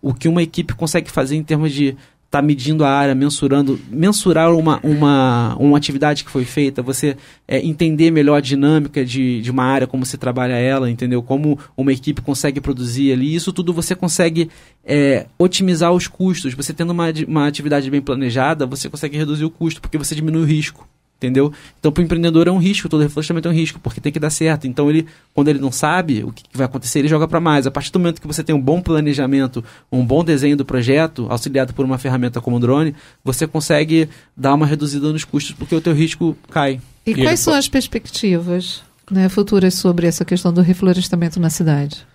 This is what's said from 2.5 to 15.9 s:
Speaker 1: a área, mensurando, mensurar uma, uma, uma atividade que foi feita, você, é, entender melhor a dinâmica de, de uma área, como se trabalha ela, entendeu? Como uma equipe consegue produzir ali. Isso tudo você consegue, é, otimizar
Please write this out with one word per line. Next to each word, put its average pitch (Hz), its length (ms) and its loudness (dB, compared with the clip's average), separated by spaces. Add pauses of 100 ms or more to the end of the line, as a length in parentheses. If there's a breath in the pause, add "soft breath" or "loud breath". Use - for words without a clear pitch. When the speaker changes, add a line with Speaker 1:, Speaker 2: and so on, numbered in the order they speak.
Speaker 1:
a 135 40 2
área, 139 260 2
mensurando, 139 640 0 (100)
mensurar 170 640 2
uma, 160 300 2
uma, 131 760 2
uma 143 180 6
atividade 147 460 0
que - 60 -16
foi 127 160 -2
feita, 139 360 -2
você, 135 360 -2 (300 loud breath)
é, 131 180 -2
entender 160 460 2
melhor 147 240 4
a 147 60 4
dinâmica 143 640 2
de, 123 380 -2
de 120 80 -6
uma 127 140 0
área, 131 240 2
como 131 180 -4
se - 100 -10
trabalha 127 380 -4
ela, 127 380 0
entendeu? 123 320 -2
Como 143 340 0 (180 loud breath)
uma 135 160 0
equipe 147 300 -2
consegue 143 400 -2
produzir 131 520 -2
ali. 135 200 0
Isso 170 180 -4
tudo 180 220 -2
você 170 220 -2
consegue, 170 520 0 (380 soft breath)
é, 139 400 2 (140)
otimizar 180 520 2